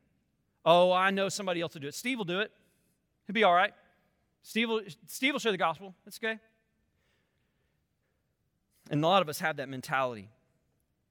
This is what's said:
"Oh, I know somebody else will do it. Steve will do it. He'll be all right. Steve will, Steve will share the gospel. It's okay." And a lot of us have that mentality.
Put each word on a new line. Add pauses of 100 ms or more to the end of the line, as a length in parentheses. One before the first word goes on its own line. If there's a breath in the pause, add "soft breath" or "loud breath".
(640)
"Oh,
I
know
somebody
else
will
do
it.
Steve
will
do
it. (760)
He'll
be
all
right. (680)
Steve
will, (200)
Steve
will
share
the
gospel. (100)
It's
okay." (2500)
And
a
lot
of
us
have
that
mentality. (800)